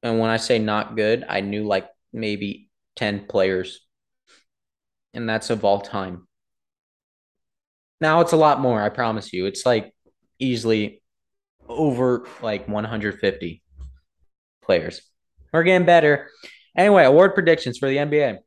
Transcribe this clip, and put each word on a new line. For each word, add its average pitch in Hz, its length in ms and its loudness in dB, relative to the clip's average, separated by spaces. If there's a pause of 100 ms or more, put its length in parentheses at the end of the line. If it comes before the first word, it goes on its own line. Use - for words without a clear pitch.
And 113 160 -2
when 113 100 0
I 113 80 0
say 117 220 0
not 107 360 -4
good, 110 320 -2
I - 140 -4
knew, 104 240 -6
like, 98 220 -2 (240)
maybe 104 580 -8 (260)
ten 104 320 -6
players. 95 520 -2 (1300)
And 117 160 -8
that's 110 220 -4
of 107 120 -4
all 101 180 2
time. 95 460 -10 (1700)
Now 160 200 4
it's 165 120 2
a 160 40 4
lot 147 220 4
more, 120 220 0
I 104 80 0
promise 110 440 -6
you. 90 120 -4
It's, - 220 -6
like, 117 260 -2 (460)
easily 113 600 -2 (680)
over, 127 600 -2 (140)
like, 110 260 -6
one 104 160 -4
hundred 107 360 -6
fifty 92 420 -6 (1000)
players. 87 360 -2 (540)
We're 160 80 2
getting 180 240 2
better. 156 460 4 (440)
Anyway, 190 280 6
award 170 320 6
predictions 160 420 0
for 139 100 -4
the 135 120 -2
N 147 100 -2
B 147 80 0
A. 120 300 0